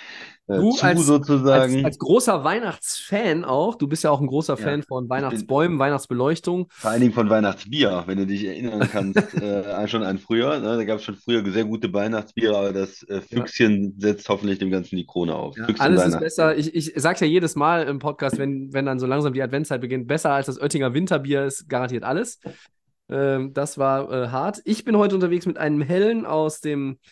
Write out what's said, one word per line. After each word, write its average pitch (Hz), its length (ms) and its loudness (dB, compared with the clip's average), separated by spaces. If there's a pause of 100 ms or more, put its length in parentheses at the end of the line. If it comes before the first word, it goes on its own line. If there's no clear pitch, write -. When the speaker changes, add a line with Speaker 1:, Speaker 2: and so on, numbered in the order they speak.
(480)
Speaker 1:
äh, 98 100 0
Speaker 2:
Du 208 140 4
Speaker 1:
zu, 269 120 0
Speaker 2:
als, 170 220 4
Speaker 1:
sozusagen. 139 720 4
Speaker 2:
als, 135 80 2
als - 140 -4
großer 196 440 2
Weihnachtsfan 190 1040 -2
auch, 151 300 0
du 151 120 -2
bist 160 160 -2
ja 156 80 2
auch 139 80 2
ein 143 80 0
großer 147 320 -2
Speaker 1:
Ja, - 20 -10
Speaker 2:
Fan 147 220 -2
von 127 220 -6
Speaker 1:
ich - 20 -8
bin - 20 -12
Speaker 2:
Weihnachtsbäumen, 135 680 0
Weihnachtsbeleuchtung. 147 920 0
Speaker 1:
vor - 220 -4
allen 117 80 2
Dingen 123 140 6
von 113 160 2
Weihnachtsbier, 104 800 2
wenn 95 100 -2
du 98 100 0
dich 101 160 -4
erinnern 104 480 -4
kannst, 98 420 0
Speaker 2:
<laughs> - 80 -2
Speaker 1:
äh, 101 300 -4
an, 101 160 -2
schon 110 160 -2
an 98 140 -2
früher, 123 420 0
ne? 110 160 -2
Da 117 80 0
gab's 107 220 -4
schon 104 100 -8
früher 110 340 0
sehr 104 140 0
gute 107 300 -2
Weihnachtsbiere, 107 640 0
aber 98 160 0
das, 95 300 -6
äh, 101 120 -10
Speaker 2:
Ja. 95 60 -6
Speaker 1:
Füchschen 104 760 0
setzt 104 300 0
hoffentlich 98 320 -2
dem 95 100 -2
Ganzen 92 280 -4
die 87 80 -4
Krone 85 280 -2
auf. 73 240 -8
Speaker 2:
Ja, 110 80 -10
Speaker 1:
Füchschen 110 160 -2
Speaker 2:
alles 185 200 6
ist 180 60 4
Speaker 1:
Weihnachtsbier. 160 180 0
Speaker 2:
besser. 160 320 2
Ich, 151 180 -2
ich 160 220 -2
sag's 151 240 0
ja 170 60 4
jedes 170 280 2
Mal 160 320 2
im 139 120 -4
Podcast, 143 380 -4
wenn, 135 360 -4
wenn 135 120 0
dann 131 140 -2
so 127 60 -2
langsam 139 260 0
die 131 100 -2
Adventszeit 135 380 -2
beginnt, 127 280 -4
besser 151 240 0
als 139 160 0
das 127 120 -6
Oettinger 131 340 0
Winterbier 143 520 0
ist 139 240 -6
garantiert 123 340 -2
alles. 165 380 -4 (680)
Ähm, 135 460 -2
das 139 240 -4
war, 135 340 0
äh, 127 160 -2
hart. 139 380 -4
Ich 214 180 -2
bin 214 140 2
heute 202 180 4
unterwegs 175 300 0
mit 170 120 -2
einem 151 240 0
hellen 202 440 2
aus 156 340 0
dem, 143 400 -4 (120)